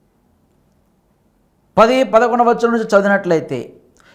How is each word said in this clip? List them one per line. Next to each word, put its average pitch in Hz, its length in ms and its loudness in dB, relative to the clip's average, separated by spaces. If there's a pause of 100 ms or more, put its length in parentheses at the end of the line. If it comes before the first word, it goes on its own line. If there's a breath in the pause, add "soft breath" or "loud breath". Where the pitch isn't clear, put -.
(1800)
పది, 247 260 2
పదకొండవ 233 460 2
వచనం 233 220 0
నుంచి 226 120 -2
చదివినట్లయితే, 196 920 -2 (400 soft breath)